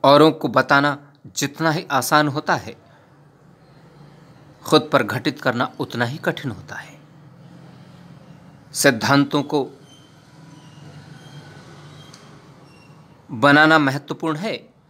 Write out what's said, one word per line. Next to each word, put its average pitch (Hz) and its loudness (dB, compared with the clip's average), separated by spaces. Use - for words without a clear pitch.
औरों 147 6
को - -8
बताना 139 0
जितना 151 -4
ही 175 -4
आसान 147 2
होता 151 -4
है, 113 -10
खुद 156 2
पर 135 2
घटित 113 -6
करना 127 -4
उतना 120 -6
ही 127 -8
कठिन 147 -6
होता 92 -16
है। - -18
सिद्धांतों 139 0
को 143 -4
बनाना 147 6
महत्वपूर्ण 147 -4
है 175 -10